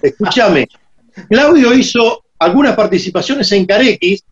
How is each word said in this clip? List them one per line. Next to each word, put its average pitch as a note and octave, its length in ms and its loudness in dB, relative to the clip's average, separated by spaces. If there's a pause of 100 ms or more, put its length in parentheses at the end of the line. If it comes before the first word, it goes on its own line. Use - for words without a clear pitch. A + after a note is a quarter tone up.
Escúchame, F#3+ 640 0 (300)
<laughs> - 320 -20
Claudio C4 460 4
hizo A#3+ 500 0 (140)
algunas A3 360 0
participaciones G3 800 -4
en F#3+ 140 0
Carex, G3 640 0